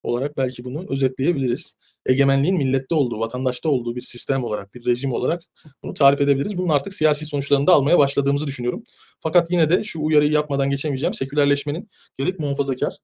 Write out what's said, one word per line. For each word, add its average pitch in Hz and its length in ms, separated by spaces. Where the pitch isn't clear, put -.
olarak 123 340
belki 127 280
bunu 139 280
özetleyebiliriz. 135 800
Egemenliğin 139 500
millette 139 380
olduğu, 120 260
vatandaşta 127 480
olduğu 120 280
bir 120 60
sistem 131 420
olarak, 104 300
bir 120 100
rejim 123 280
olarak 139 300
bunu 170 120
tarif 139 260
edebiliriz. 143 380
Bunun 180 100
artık 143 260
siyasi 151 320
sonuçlarını 139 400
da 185 60
almaya 147 260
başladığımızı 143 480
düşünüyorum. 135 380
Fakat 165 300
yine 165 200
de 160 140
şu - 160
uyarıyı 151 320
yapmadan 143 380
geçemeyeceğim. 139 440
Sekülerleşmenin 143 760
gerek 180 240
muhafazakar 139 640